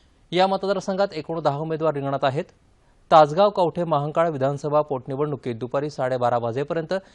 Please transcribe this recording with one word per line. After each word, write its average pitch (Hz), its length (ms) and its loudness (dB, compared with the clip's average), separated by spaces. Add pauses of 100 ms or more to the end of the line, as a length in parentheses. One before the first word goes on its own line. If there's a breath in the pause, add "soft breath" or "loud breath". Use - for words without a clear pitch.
(300 soft breath)
या 180 160 2
मतदारसंघात 190 680 -2
एकूण 160 280 -6
दहा 143 180 0
उमेदवार 160 360 -2
रिंगणात 139 300 -4
आहेत. 139 200 0 (680 soft breath)
तासगाव 160 400 6
कवठे 175 340 0
महांकाळ 160 460 0
विधानसभा 143 520 0
पोटनिवडणुकीत 147 720 -4
दुपारी 139 360 -4
साडेबारा 127 480 0
वाजेपर्यंत 143 560 -4 (200 soft breath)